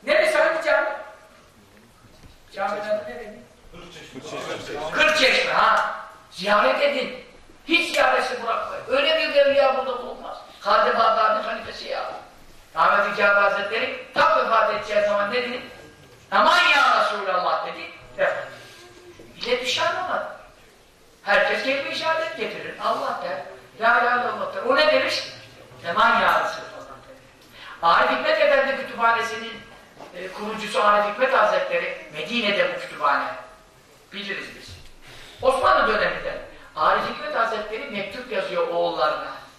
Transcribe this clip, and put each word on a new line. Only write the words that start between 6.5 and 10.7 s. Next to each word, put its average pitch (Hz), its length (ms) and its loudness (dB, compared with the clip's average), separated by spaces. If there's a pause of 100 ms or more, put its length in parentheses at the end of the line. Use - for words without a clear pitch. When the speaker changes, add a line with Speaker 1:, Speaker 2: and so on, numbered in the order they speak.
Speaker 1:
edin. 262 420 -2 (440)
Hiç - 240 2
ziyareti 254 500 0
bırakmayın. - 460 -4
Öyle 294 300 2
bir 311 160 -2
evliya 277 420 6
burada 254 220 -4
bulunmaz. - 380 -12 (240)
Hadi 214 380 4